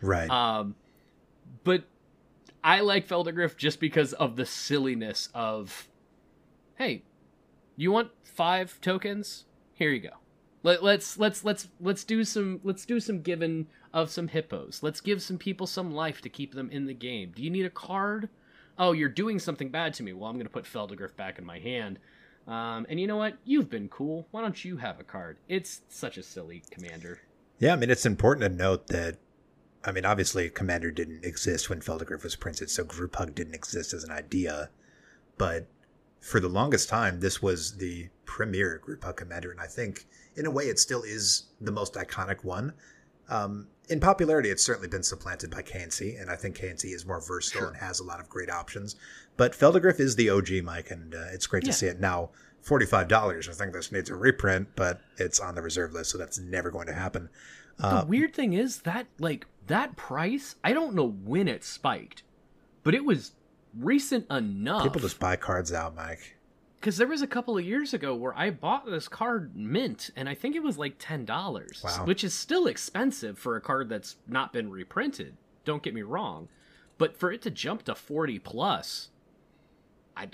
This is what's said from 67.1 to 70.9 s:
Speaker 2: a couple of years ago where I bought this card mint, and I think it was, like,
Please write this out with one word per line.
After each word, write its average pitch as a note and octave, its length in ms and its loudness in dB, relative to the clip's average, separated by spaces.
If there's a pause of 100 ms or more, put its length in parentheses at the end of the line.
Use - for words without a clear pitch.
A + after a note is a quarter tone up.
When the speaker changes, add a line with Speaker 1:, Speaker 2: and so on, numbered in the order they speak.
Speaker 2:
a C4+ 40 0
couple A#3+ 320 -2
of F3 60 0
years C4+ 280 0
ago C#3+ 220 0
where A#2+ 240 -4
I F#3 120 2
bought F#3 360 0
this E3+ 220 -4
card A3 480 -2
mint, B2 580 -2
and C3+ 140 -6
I C#3+ 60 -4
think C#4 200 -4
it E4 80 -2
was, A#3 160 0
like, C#3+ 200 -4